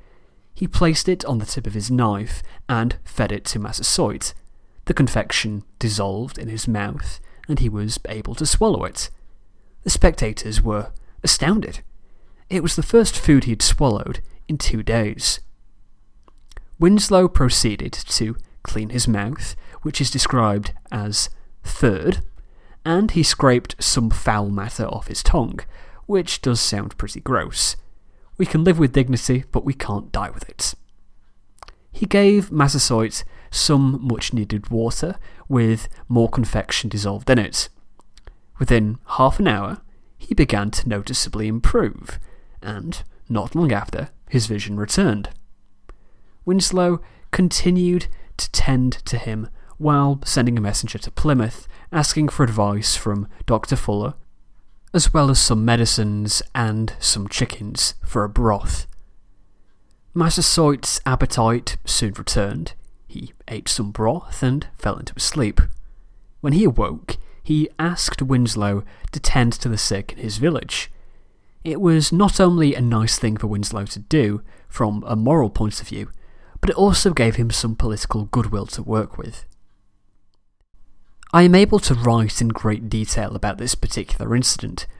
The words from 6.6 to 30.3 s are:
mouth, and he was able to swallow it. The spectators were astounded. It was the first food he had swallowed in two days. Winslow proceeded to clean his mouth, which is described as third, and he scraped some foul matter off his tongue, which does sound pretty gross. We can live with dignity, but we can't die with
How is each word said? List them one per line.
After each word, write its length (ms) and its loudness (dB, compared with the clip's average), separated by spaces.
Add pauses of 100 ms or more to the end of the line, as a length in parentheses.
mouth, 520 -4 (280)
and 120 0
he 100 2
was 380 -4
able 280 -8
to 100 -2
swallow 400 2
it. 240 -8 (720)
The 60 -2
spectators 720 2
were 300 0 (320)
astounded. 580 0 (680)
It 100 0
was 140 0
the 80 0
first 340 4
food 280 6
he 60 0
had 120 0
swallowed 580 2 (260)
in 120 -4
two 240 0
days. 560 0 (1400)
Winslow 500 6
proceeded 640 2
to 440 -4 (240)
clean 280 -4
his 180 -2
mouth, 480 -2 (260)
which 180 -4
is 120 0
described 640 0 (180)
as 380 -4 (340)
third, 600 0 (600)
and 280 2
he 120 4
scraped 560 2
some 320 0
foul 380 0
matter 360 -4
off 220 -6
his 160 -6
tongue, 360 4 (460)
which 360 -2
does 200 0
sound 380 -4
pretty 220 -6
gross. 540 -2 (640)
We 80 0
can 180 2
live 140 4
with 160 4
dignity, 580 2
but 140 0
we 80 -2
can't 380 -8
die 180 -4
with 180 -8